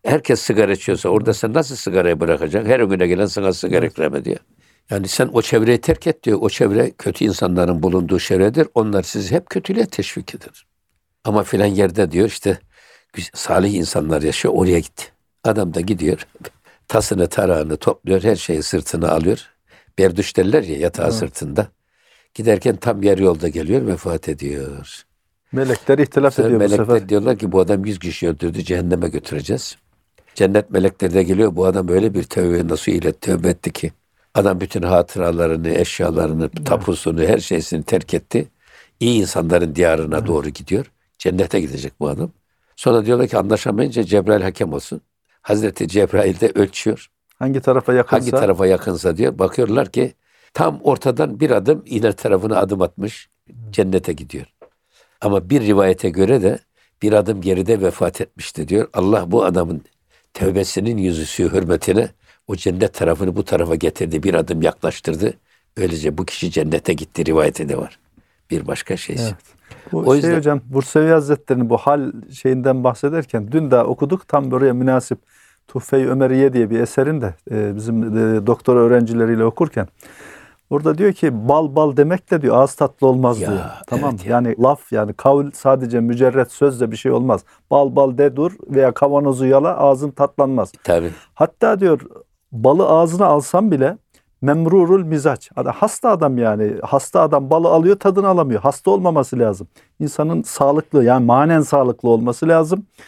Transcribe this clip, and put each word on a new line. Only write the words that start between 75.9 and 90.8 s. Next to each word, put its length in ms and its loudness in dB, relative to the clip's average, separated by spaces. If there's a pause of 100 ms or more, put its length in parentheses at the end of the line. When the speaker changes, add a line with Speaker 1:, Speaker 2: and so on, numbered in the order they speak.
Speaker 2:
Ömeriye 460 2
diye 160 2
bir 100 0
eserin 420 0
de, 120 -4 (180)
e, 240 -4
bizim, 280 -2 (140)
e, 300 2
doktora 320 4
öğrencileriyle 640 4
okurken 420 -2 (800)
orada 280 0
diyor 160 2
ki, 360 -2
"Bal 260 2
bal 220 2
demekle," 440 2
diyor, 160 2
"ağız 160 4
tatlı 340 0
olmaz," 340 2
Speaker 1:
Ya, 100 -2
Speaker 2:
diyor. 100 -4 (260)
Tamam. 280 -4
Speaker 1:
evet 100 -14
ya. 60 -4
Speaker 2:
Yani 280 2
laf, 320 2
yani 220 -2
kavl 400 2
sadece 460 0
mücerret 520 2
sözle 400 0
bir 60 -10
şey 140 -2
olmaz. 300 0 (300)
Bal 240 4
bal 220 2
de 180 2
dur 160 -2 (180)
veya 240 4
kavanozu 520 0
yala, 320 4
ağzın 340 2
tatlanmaz. 600 -2 (120)